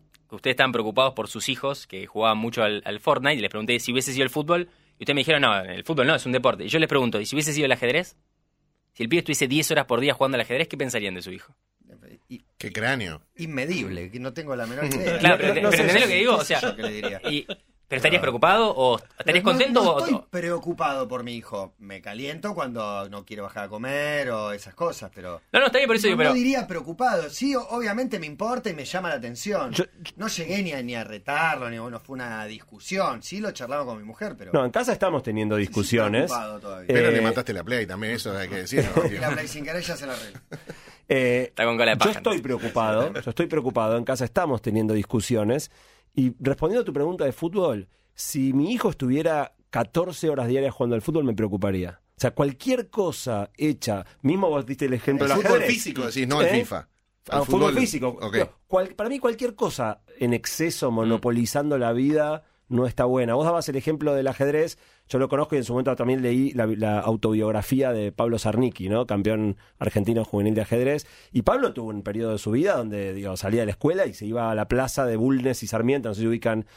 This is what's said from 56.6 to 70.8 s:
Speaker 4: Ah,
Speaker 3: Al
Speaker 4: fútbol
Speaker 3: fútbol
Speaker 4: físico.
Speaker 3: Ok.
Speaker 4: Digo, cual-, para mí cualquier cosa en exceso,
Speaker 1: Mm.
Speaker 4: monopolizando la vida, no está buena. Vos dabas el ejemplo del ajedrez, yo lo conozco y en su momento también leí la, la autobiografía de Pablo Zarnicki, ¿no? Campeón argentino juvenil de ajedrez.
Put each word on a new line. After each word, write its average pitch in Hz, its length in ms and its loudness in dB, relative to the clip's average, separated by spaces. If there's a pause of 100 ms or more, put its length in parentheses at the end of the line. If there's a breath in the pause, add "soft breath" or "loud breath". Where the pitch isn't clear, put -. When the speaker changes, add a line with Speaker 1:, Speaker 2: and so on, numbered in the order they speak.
Speaker 4:
Ah, - 100 0
Speaker 3:
Al 143 60 2
Speaker 4:
fútbol 131 140 0 (120)
Speaker 3:
fútbol 135 80 0
Speaker 4:
físico. 143 280 0 (140)
Speaker 3:
Ok. 104 120 -6
Speaker 4:
Digo, - 240 0 (100)
cual-, 185 280 0
para 214 140 -4
mí 277 100 -4
cualquier 233 360 -2
cosa 131 460 -2 (180)
en 120 140 2
exceso, 156 580 -2
Speaker 1:
Mm. 117 40 0
Speaker 4:
monopolizando 120 840 2
la 117 160 2
vida, 151 500 2 (260)
no 123 180 2
está 123 160 0
buena. 123 320 2
Vos 143 100 4
dabas 170 220 2
el 143 80 -2
ejemplo 147 400 0
del 135 120 2
ajedrez, 147 500 0 (320 soft breath)
yo 127 100 0
lo 135 80 2
conozco 147 280 0
y - 20 2
en 123 80 0
su 120 80 -4
momento 127 240 2
también 127 240 2
leí 127 320 2
la, 117 140 2
la 104 340 2
autobiografía 110 920 2
de 107 220 -2
Pablo 117 260 0
Zarnicki, 107 480 0
¿no? 113 180 0
Campeón 107 520 0 (200 soft breath)
argentino 110 460 0
juvenil 104 320 0
de 107 60 2
ajedrez. 127 440 0 (280 loud breath)